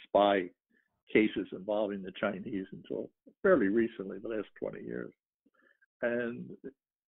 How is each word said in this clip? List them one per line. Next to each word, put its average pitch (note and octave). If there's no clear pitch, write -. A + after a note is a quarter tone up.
spy G2+
cases G#2+
involving G2+
the F#2+
Chinese G2+
until -
fairly D3+
recently, G2+
the A2+
last G#2+
twenty G2+
years. A#1+
And A#2+